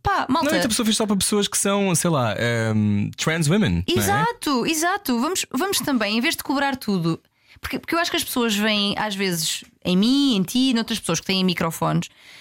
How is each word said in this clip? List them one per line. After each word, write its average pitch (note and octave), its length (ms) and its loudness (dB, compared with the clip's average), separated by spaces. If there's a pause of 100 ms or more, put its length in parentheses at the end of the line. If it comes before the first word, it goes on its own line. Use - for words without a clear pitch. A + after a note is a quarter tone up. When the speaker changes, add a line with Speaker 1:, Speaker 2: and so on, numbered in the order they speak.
Speaker 1:
Pá, F#4 280 0
malta. C4+ 160 2
Speaker 2:
Não, D4+ 80 2
e - 20 2
outra A#3 140 2
pessoa A3 160 0
fez A3 100 2
só A3+ 100 0
para G3+ 120 2
pessoas G3+ 320 0
que - 80 -4
são, G3 380 0
sei F3 140 0
lá, B2 240 2
ahm, A2 840 0
trans D#3+ 320 0
women, F#3 200 2
não E2+ 100 2
é? D#4+ 200 0
Speaker 1:
Exato, G4+ 680 0
exato. D#4+ 540 0
Vamos, D#4+ 320 -2
vamos F4+ 280 -2
também, A3 380 0
em A#3+ 40 2
vez E4 160 -2
de - 60 -12
cobrar C#4 340 -2
tudo, E3+ 440 -2 (380)
porque, - 180 -8
porque - 160 -6
eu E4 60 2
acho E4+ 100 0
que - 60 -2
as D#4 80 -2
pessoas A#3 320 -2
veem, G#3 420 0
às G#3+ 160 -4
vezes, F3+ 520 -4 (180)
em F3+ 140 2
mim, B3+ 400 4
em F#3+ 60 2
ti, C4 300 2
noutras A3+ 240 -2
pessoas E3 220 -2
que - 60 -8
têm F#3+ 180 0
microfones. E3 640 0 (340)